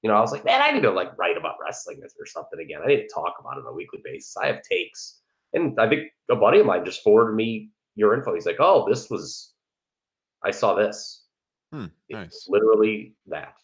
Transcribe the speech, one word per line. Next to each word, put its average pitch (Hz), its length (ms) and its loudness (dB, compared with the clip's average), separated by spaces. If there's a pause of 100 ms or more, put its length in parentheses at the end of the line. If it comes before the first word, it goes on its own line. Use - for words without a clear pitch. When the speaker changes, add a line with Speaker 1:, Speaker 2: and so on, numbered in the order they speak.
Speaker 1:
you 110 80 0
know, 104 60 6
I 107 40 6
was 117 120 0
like, 143 120 -10
"Man, - 160 2
I 294 120 2
need 262 100 0
to, 113 80 4
like, 90 260 -4
write 87 200 0
about 80 180 -6 (100)
wrestling - 380 -12
or - 240 -20
something 80 320 -14
again. 76 240 -12
I 131 60 0
need 143 140 4
to - 120 -12
talk 82 240 -6
about 64 180 -12
it 67 80 -12
on - 80 -14
a - 0 -
weekly 73 300 -14
basis. - 340 -14
I 95 120 -2
have 110 140 -4
takes." - 580 -8 (320)
And 156 260 -2
I 113 100 4
think 147 200 -2 (200)
a 120 60 2
buddy 113 240 6
of 208 80 6
mine 90 180 0
just 92 200 -10
forwarded 110 320 6
me 110 340 -4 (240)
your 104 180 4
info. 123 220 -2
He's - 100 -6
like, 87 140 -2
"Oh, 165 320 6
this 123 180 -2
was, 82 440 -10 (920)
I 98 80 0
saw 98 240 2
this." - 500 -2 (460)
Speaker 2:
Hmm, 143 140 -10 (240)
Speaker 1:
It's 110 100 -10
Speaker 2:
nice. - 300 -14
Speaker 1:
literally 107 680 2 (140)
that. 76 340 -12